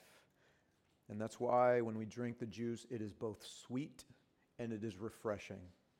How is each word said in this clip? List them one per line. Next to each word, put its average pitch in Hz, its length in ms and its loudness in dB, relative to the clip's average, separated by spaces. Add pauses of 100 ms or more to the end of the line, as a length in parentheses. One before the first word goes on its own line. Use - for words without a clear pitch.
(1080)
And 104 120 -4
that's 113 180 -4
why 123 420 8
when 110 160 0
we 110 80 -4
drink 117 340 -4
the 123 60 -4
juice, 113 440 -4
it 117 120 -4
is 104 120 -6
both 107 320 -6 (200)
sweet 135 380 -6 (560)
and 117 140 -2
it 104 100 -4
is 104 140 -4
refreshing. 101 640 -4 (380)